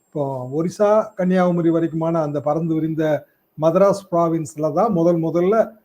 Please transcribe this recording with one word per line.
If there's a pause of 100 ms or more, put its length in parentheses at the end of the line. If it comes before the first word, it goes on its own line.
இப்போ
ஒரிசா,
கன்னியாகுமரி
வரைக்குமான
அந்த
பறந்து
விரிந்த (340)
மதராஸ்
ப்ராவின்ஸ்ல
தான்
முதல்
முதல்ல (160)